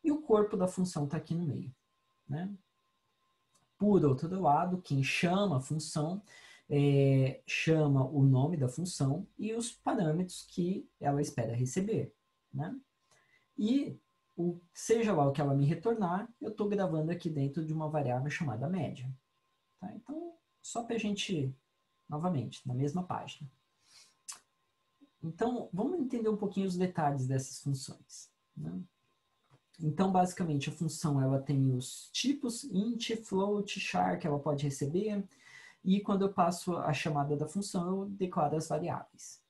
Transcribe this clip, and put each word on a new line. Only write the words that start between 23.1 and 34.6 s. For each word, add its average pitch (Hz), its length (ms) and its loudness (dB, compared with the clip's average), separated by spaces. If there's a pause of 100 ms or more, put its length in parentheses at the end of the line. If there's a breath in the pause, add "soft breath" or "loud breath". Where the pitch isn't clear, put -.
Então, 226 520 -2
vamos 277 260 -2
entender 240 300 0
um 214 80 0
pouquinho 196 320 -2
os 180 80 -2
detalhes 147 500 0
dessas 131 340 -2
funções, - 680 -8 (260)
né? 165 240 -8 (1000)
Então, 165 320 2
basicamente, 180 600 2
a - 20 -8
função 147 480 0
ela 135 180 4
tem 135 360 2
os - 360 -6
tipos - 540 -2
int, 226 460 -2 (120)
float, 202 560 0
char 180 400 0
que 180 80 -4
ela 147 120 0
pode 143 260 -2